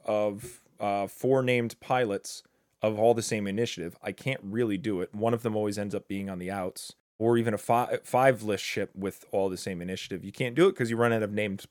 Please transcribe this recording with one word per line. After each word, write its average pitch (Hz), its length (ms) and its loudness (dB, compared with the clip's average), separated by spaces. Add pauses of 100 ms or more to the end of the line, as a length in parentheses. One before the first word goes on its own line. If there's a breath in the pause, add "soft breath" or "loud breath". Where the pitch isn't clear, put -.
of, 107 580 -2 (200)
uh, 101 260 0
four 135 340 2
named 123 380 0
pilots 117 640 -2 (380)
of 110 180 0
all 117 140 8
the 113 80 2
same 107 260 -2
initiative. 98 560 -4
I 104 80 -4
can't 131 320 -6
really 104 340 -2
do 95 220 -2
it. 90 160 -6
One 113 180 2
of 113 80 0
them 113 140 -2
always 104 220 -2
ends 101 180 -4
up 95 140 -8
being 98 200 -6
on 92 100 -8
the 90 120 -6
outs, 95 440 -8 (220)
or 117 200 4
even 117 160 2
a 104 40 0
fi-, 123 460 2
five 127 400 4
list 104 220 -2
ship - 280 -4
with 95 380 -6
all 98 160 2
the 92 80 -4
same 90 260 -6
initiative. 92 440 -6
You 101 80 -12
can't 123 220 -4
do 170 120 6
it 185 80 2
'cause 120 140 0
you 113 80 -2
run 117 160 4
out 110 100 2
of 101 80 -2
named 104 400 -2